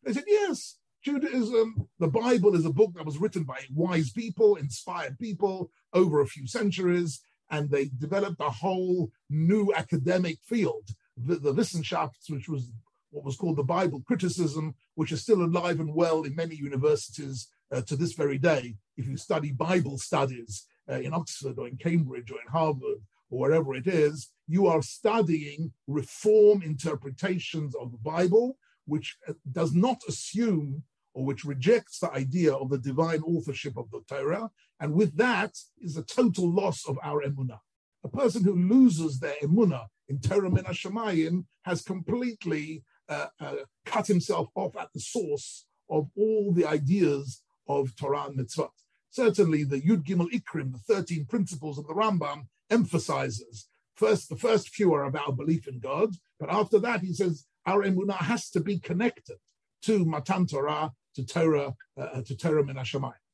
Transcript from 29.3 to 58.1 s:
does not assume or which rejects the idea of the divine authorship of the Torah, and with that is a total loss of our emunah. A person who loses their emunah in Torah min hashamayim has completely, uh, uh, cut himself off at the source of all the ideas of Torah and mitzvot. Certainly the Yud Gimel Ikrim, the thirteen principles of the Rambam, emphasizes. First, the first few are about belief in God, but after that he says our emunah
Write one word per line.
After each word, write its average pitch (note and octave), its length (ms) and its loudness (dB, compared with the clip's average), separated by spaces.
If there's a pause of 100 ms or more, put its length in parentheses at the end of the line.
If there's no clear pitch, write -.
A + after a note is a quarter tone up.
does D#3+ 140 0 (120)
not B3 220 0
assume E3 760 -2 (320)
or C3 100 -4
which C#3 180 -4 (100)
rejects D#3+ 460 2
the E3+ 120 -2
idea C#3 420 2
of C3+ 160 -4
the C#3 80 0
divine D3+ 440 0
authorship C#3+ 560 -4
of A#2+ 140 -10
the A#2 160 -12
Torah, D#3+ 420 -4 (300)
and D3+ 140 -4
with D#3+ 240 4
that A3 360 2 (340)
is D3+ 100 -6
a D3 60 -8
total G3 440 2 (140)
loss F#3 260 -2
of C3+ 160 -4
our D3 200 -2
emunah. C3+ 360 -6 (440)
A - 60 -10 (120)
person A3+ 220 2
who F#3+ 120 4
loses F3 640 6
their D3 240 -4
emunah D3+ 440 4 (200)
in C#3 120 -6
Torah F#3+ 320 2
min F#3 120 4
hashamayim F#3 840 -2 (180)
has F3 180 -2
completely, E3+ 1040 -6 (260)
uh, D3 180 -6 (120)
uh, C#3+ 160 -8 (300)
cut - 220 -2
himself E3+ 480 0
off - 220 -4
at - 160 -10
the D3+ 60 -10 (160)
source D3+ 500 -6 (240)
of D#3 260 -2
all G#3 380 2
the E3+ 120 4
ideas D3 760 0 (260)
of C#3 280 -2
Torah C#3+ 320 -4
and C#3 120 -8
mitzvot. C3 360 -6 (340)
Certainly F#3 560 4
the C#3 160 -2
Yud E3+ 220 4
Gimel E3+ 280 0
Ikrim, D3+ 400 -4
the B2 200 -12
thirteen F3 340 0
principles D#3 520 -4
of D3 100 -12
the D#3 60 -10
Rambam, E3+ 460 0 (300)
emphasizes. C#3 960 0 (280)
First, G#3+ 340 2
the D#3 80 -10 (100)
first A#3 220 2
few F#3 240 2
are C#3+ 120 0
about C#3+ 300 -4
belief D#3 320 0
in C3 120 -12
God, C#3+ 300 0 (300)
but D3 100 -8
after G#3 300 2
that A3+ 220 0
he F3+ 120 -4
says E3+ 320 -2 (200)
our G3+ 180 2
emunah F#3+ 380 0 (100)